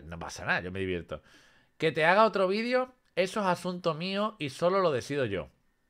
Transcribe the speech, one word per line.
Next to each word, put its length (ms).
no 120
pasa 280
nada, 160
yo 100
me 80
divierto. 420
"Que 140
te 140
haga 200
otro 220
vídeo, 480
eso 260
es 40
asunto 480
mío 460
y 100
solo 320
lo 100
decido 340
yo". 240